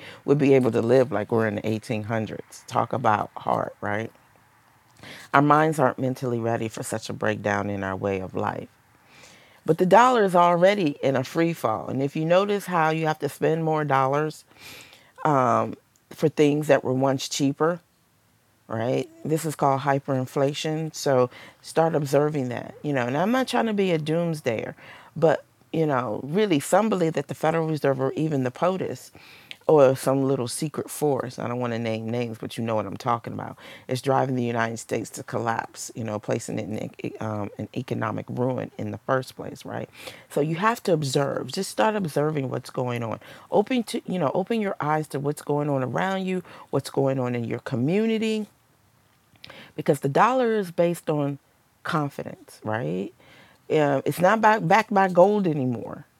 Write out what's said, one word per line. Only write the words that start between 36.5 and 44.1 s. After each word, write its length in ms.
it 420
in, 200
um, 400
an 160
economic 540
ruin 500
in 100
the 160
first 300
place, 300
right? 240
So 120
you 140
have 280
to 100
observe. 580
Just 180
start 260
observing 540
what's 220
going 320
on. 160
Open 320
to, 240
you 100